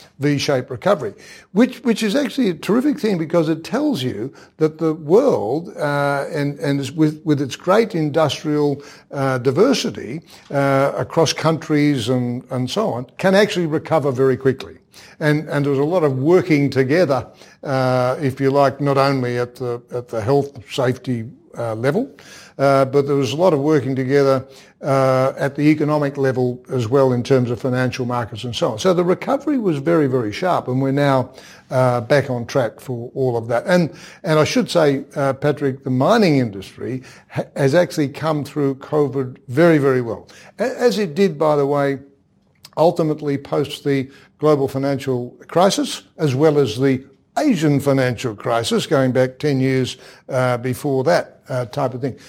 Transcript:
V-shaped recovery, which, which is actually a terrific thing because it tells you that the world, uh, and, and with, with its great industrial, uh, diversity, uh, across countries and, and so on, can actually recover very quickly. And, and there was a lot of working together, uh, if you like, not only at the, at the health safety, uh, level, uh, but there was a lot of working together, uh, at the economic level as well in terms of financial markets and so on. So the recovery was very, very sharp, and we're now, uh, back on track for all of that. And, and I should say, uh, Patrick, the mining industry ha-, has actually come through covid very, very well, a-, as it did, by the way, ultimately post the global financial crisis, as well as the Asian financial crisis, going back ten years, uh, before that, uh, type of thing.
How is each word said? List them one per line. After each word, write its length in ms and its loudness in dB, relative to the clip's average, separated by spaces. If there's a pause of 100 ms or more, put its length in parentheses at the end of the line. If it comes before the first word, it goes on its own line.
(200)
V-shaped 500 0
recovery, 420 -2 (400)
which, 280 2
which 220 -2
is 140 -2
actually 320 -2
a 60 -2
terrific 440 -2
thing 200 -2
because 320 0
it 120 -2
tells 400 -2
you 300 -6 (240)
that 220 -2
the 160 0
world, 800 0
uh, 560 -2
and, 280 -4
and 360 -2
with, 300 0
with 160 0
its 140 -6
great 380 0
industrial, 880 -2 (280)
uh, 260 -2
diversity, 840 0 (280)
uh, 460 2
across 380 0
countries 760 0
and, 420 -2
and 200 -4
so 200 -2
on, 140 -6 (140)
can 160 2
actually 320 2
recover 440 -2
very 280 2
quickly. 400 -2 (420)
And, 280 0
and 160 -2
there 60 0
was 80 0
a 60 2
lot 180 0
of 160 0
working 500 2
together, 640 0 (320)
uh, 580 0
if 200 -4
you 100 2
like, 300 2
not 180 2
only 400 0
at 160 -4
the, 260 -6 (120)
at 160 -8
the 120 -4
health 500 -2
safety, 600 -4 (260)
uh, 180 -4
level, 420 -2 (420)
uh, 260 4
but 220 2
there 100 0
was 160 0
a 40 -4
lot 160 4
of 80 0
working 360 0
together, 500 2 (360)
uh, 540 2
at 200 -4
the 60 -2
economic 540 2
level 540 -2
as 180 -2
well 240 4
in 100 0
terms 280 2
of 100 -4
financial 460 -2
markets 380 -6
and 100 -8
so 180 -2
on. 60 -8
So 160 2
the 100 2
recovery 540 0
was 200 0
very, 280 2
very 260 0
sharp, 360 -2
and 120 0
we're 120 0
now, 400 2 (380)
uh, 320 2
back 280 2
on 160 -6
track 340 -2
for 340 -10
all 220 -2
of 120 -6
that. 180 0
And, 260 2 (300)
and 160 2
I 60 6
should 260 0
say, 340 2 (120)
uh, 180 0
Patrick, 500 -4
the 60 -6
mining 480 4
industry 640 -6 (260)
ha-, 160 -6 (120)
has 180 2
actually 340 0
come 360 -4
through 320 -2
covid 640 -2 (100)
very, 300 4
very 240 2
well, 260 -8 (300)
a-, 200 -4
as 200 2
it 160 -4
did, 240 2
by 180 2
the 100 2
way, 320 0 (800)
ultimately 600 0
post 480 -4
the 260 -2 (280)
global 300 2
financial 680 -4 (120)
crisis, 560 0 (120)
as 180 0
well 240 4
as 200 0
the 260 2 (340)
Asian 400 2
financial 560 0
crisis, 520 -2
going 260 2
back 260 0
ten 220 0
years, 380 0 (300)
uh, 300 0
before 460 -4
that, 440 0
uh, 180 -4
type 280 -4
of 60 -10
thing. 180 -6 (100)